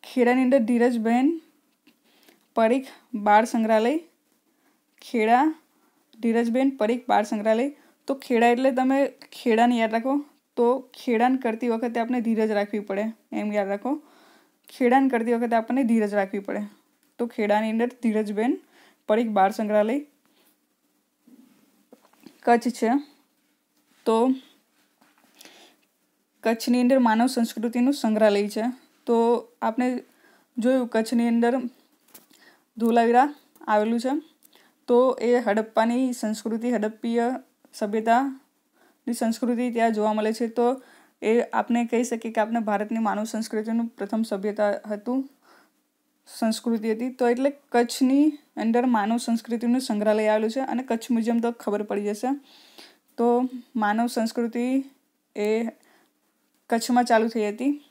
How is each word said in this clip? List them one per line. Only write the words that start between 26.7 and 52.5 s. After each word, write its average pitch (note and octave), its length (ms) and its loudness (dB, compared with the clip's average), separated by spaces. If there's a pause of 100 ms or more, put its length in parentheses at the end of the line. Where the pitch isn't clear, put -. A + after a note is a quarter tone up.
અંદર B3+ 180 4
માનવ A#3 280 4
સંસ્કૃતિનું A#3+ 680 0
સંગ્રહાલય G#3+ 560 2
છે. G#3+ 140 -4 (420)
તો A#3 420 2 (140)
આપણે B3 420 -2 (540)
જોયું B3 300 2
કચ્છની A#3 400 0
અંદર A#3 300 2 (1200)
ધોલાવીરા A#3 580 4 (320)
આવેલું A3 320 2
છે. B3+ 100 -4 (800)
તો B3 340 4
એ A#3+ 180 2
હડપ્પાની A3+ 720 0
સંસ્કૃતિ, A3 580 -4
હડપ્પીય A#3 640 -2 (380)
સભ્યતાની A3+ 1400 -4
સંસ્કૃતિ A#3 580 -2
ત્યાં A3+ 220 0
જોવા G#3+ 200 0
મળે G#3+ 200 -2
છે. A#3 140 -4
તો A#3+ 340 -2 (400)
એ A3+ 200 2
આપણે A#3 440 -2
કહી A#3+ 180 -2
શકીએ A#3 280 -6
કે A3+ 100 -2
આપણે A3+ 180 -2
ભારતની G#3+ 400 -4
માનવ G#3 240 -2
સંસ્કૃતિનું A3 640 -4
પ્રથમ A3 340 -6
સભ્યતા G#3 680 -4
હતું, B3 400 -4 (960)
સંસ્કૃતિ A3 640 -4
હતી. A#3 180 -4
તો B3 180 -2
એટલે C4 260 0 (180)
કચ્છની C4+ 680 2 (180)
અંદર A3+ 280 0
માનવ A3+ 320 0
સંસ્કૃતિનું A#3+ 640 -2
સંગ્રહાલય G#3+ 460 0
આવેલું A3 220 2
છે A#3+ 100 -4
અને B3 240 -4
કચ્છ A#3 280 -6
મ્યુઝિયમ A#3 280 0
તો A#3 120 -2
ખબર G#3 320 -4
પડી G#3 220 -4
જશે. G#3 220 -4 (880)